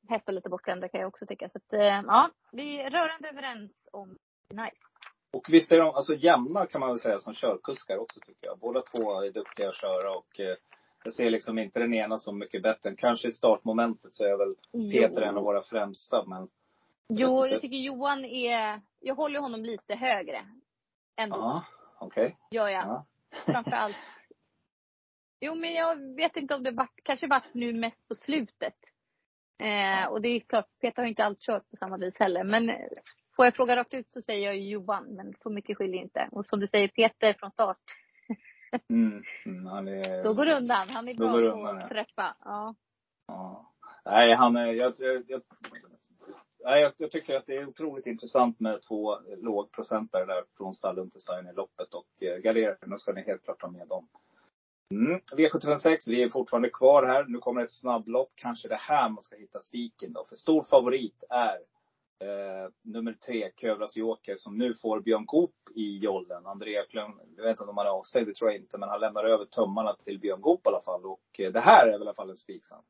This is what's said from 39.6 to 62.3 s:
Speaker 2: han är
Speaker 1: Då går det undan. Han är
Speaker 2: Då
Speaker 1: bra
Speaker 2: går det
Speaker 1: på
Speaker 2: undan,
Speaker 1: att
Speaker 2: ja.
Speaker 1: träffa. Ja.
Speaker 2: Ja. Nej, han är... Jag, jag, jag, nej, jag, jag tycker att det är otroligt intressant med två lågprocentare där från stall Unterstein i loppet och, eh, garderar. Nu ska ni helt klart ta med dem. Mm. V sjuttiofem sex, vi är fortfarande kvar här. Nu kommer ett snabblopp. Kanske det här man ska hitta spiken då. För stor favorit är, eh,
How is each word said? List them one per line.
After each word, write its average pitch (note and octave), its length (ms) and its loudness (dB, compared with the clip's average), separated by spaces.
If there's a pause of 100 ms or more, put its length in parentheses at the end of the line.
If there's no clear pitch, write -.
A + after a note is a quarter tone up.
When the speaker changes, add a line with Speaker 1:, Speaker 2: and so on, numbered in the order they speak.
Speaker 2:
han F#2+ 220 -8
är F#3+ 360 -4
Speaker 1:
Då G#3+ 100 2
går C4+ 120 2
det D#4 120 4
undan. A#3 320 0
Han A#3+ 180 -8
är B3+ 60 -8
Speaker 2:
Då A3+ 60 -10
Speaker 1:
bra A3+ 120 2
Speaker 2:
går - 100 6
det A2+ 100 6
Speaker 1:
på G#2+ 60 -6
Speaker 2:
undan, G#2+ 200 -6
Speaker 1:
att F#2 60 -10
Speaker 2:
ja. - 60 -12
Speaker 1:
träffa. G#3 460 -6 (100)
Ja. G#3 300 -10 (520)
Speaker 2:
Ja. F#2 440 -14 (340)
Nej, A#2 300 8
han A#2+ 200 6
är... A#2 180 2
Jag, B2 260 2
jag, C3 280 -2
jag, C3 140 -8 (1200)
nej, C#3 180 8
jag, C#3+ 160 6
jag D#3 140 -6
tycker D3+ 240 -4
att C3+ 100 -4
det C3+ 120 -6
är C#3 100 -6
otroligt C#3 380 -8
intressant A#2+ 540 0
med A2 220 -2
två G#2+ 360 -4 (200)
lågprocentare G#2+ 880 -4
där F#2 180 -4 (140)
från F#2+ 160 -10
stall F#2 260 -6
Unterstein F#2 480 -10
i F2 60 -18
loppet F#2 400 -10
och, - 300 -14
eh, F2+ 140 -4
garderar. A2 480 2
Nu G2 120 -8
ska - 140 -6
ni F#2+ 100 -6
helt G2 220 -6
klart - 160 -10
ta - 80 -10
med F2 200 -16
dem. F2+ 200 -8 (840)
Mm. F#3 300 0 (160)
V D#3 120 6
sjuttiofem D3 300 0
sex, D#3+ 280 2
vi A#2+ 160 2
är A#2+ 60 2
fortfarande B2 400 0
kvar C3+ 360 8
här. C3 220 4
Nu A#2+ 100 -6
kommer B2 260 -2
ett A#2 80 -8
snabblopp. A#2+ 640 -2
Kanske A#2 320 -10
det A2+ 120 -2
här C#3 300 2
man G#2+ 120 -10
ska - 140 -20
hitta G#2 240 -18
spiken - 540 -10
då. - 120 -10
För - 100 -20
stor D#3 280 4
favorit B2 680 4
är, A#2+ 260 2 (640)
eh, F#2+ 500 -8 (120)